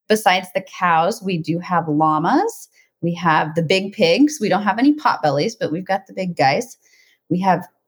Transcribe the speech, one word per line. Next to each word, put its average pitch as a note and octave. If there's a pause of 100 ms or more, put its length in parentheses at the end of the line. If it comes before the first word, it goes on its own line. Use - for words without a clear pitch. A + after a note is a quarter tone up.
Besides G3
the F#3+ (180)
cows, F3
we F#3
do D#3+
have F3
llamas. D#3 (320)
We E3+
have D#3+
the E3+
big F#3+
pigs. G#3+
We G#3+
don't F#3
have G#3
any C#4+
potbellies, D#3
but D#3+
we've F#3
got G3
the -
big F#3
guys. F3+ (520)
We F3+
have F#3 (200)